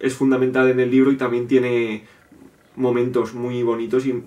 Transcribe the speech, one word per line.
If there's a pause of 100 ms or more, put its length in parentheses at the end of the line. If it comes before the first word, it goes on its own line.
es
fundamental
en
el
libro
y
también
tiene (720)
momentos
muy
bonitos
y